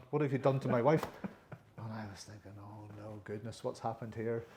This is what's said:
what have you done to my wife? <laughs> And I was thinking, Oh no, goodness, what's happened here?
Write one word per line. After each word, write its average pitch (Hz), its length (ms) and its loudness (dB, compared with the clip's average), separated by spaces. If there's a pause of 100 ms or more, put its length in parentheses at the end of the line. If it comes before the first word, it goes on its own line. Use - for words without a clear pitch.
(120)
what 151 100 2
have 143 100 4
you 135 60 4
done 135 240 6
to - 60 -2
my 123 140 6
wife? 147 300 8
<laughs> - 40 -14 (640)
And 110 160 -8
I 110 180 -6
was 95 120 -12
thinking, 104 360 -16
Oh 104 260 -14 (120)
no, 104 280 -10
goodness, 107 380 -6
what's 123 160 -2
happened 113 360 -2
here? 117 300 0 (120)